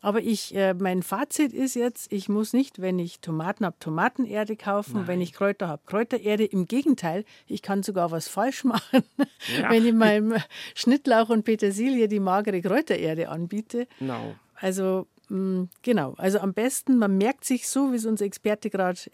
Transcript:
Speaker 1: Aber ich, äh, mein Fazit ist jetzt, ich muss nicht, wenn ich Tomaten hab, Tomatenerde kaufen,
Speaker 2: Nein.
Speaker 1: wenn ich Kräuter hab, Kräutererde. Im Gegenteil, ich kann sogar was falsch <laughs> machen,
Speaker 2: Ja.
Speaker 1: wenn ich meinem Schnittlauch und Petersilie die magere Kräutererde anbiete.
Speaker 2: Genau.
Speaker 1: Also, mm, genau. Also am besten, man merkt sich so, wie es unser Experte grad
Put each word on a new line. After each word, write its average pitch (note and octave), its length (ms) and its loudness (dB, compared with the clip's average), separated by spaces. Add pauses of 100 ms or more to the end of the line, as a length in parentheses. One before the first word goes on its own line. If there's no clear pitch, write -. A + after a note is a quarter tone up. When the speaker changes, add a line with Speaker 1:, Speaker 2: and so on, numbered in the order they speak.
Speaker 1:
Aber G#3 220 0
ich, - 340 -4
äh, F#3+ 180 2
mein F#3 300 -2
Fazit C#4 480 -2
ist C4 240 -2
jetzt, A#3+ 360 -4
ich G3 160 -4
muss G#3+ 240 0
nicht, C4 280 0
wenn F#3 180 0
ich E3+ 220 -6
Tomaten E3 440 -4
hab, E3+ 140 -4
Tomatenerde G#3 800 -2
kaufen, G#3 380 -4
Speaker 2:
Nein. G3 120 -2
Speaker 1:
wenn F3+ 140 0
ich F3 140 -4
Kräuter G3+ 340 0
hab, D3 180 -8
Kräutererde. G#3+ 600 0
Im F#3 200 0
Gegenteil, A3 580 0 (220)
ich - 160 -8
kann G3 220 -2
sogar F#3 260 0
was E3 160 -4
falsch A#3+ 380 -2
<laughs> - 0 -
machen, B3 400 2 (520)
Speaker 2:
Ja. - 140 0
Speaker 1:
wenn A3+ 160 6
ich A#3 80 4
meinem G#3+ 400 4 (400)
Schnittlauch A#3 540 4
und A3+ 160 2
Petersilie A3 640 2
die G#3 120 0
magere G3 400 0
Kräutererde F3 680 0
anbiete. G#3 580 -6 (140)
Speaker 2:
Genau. A#2 340 -6 (280)
Speaker 1:
Also, F#3+ 440 -2 (240)
mm, F#3+ 320 -2 (180)
genau. E3+ 380 0
Also G3 220 0
am F#3+ 120 -2
besten, B3 460 0
man G3 180 4
merkt G#3+ 300 0
sich B3+ 200 -2
so, C4+ 260 0
wie B3 40 0
es A3 80 -4
unser G#3+ 220 -2
Experte G#3 420 -4
grad F#3 460 -2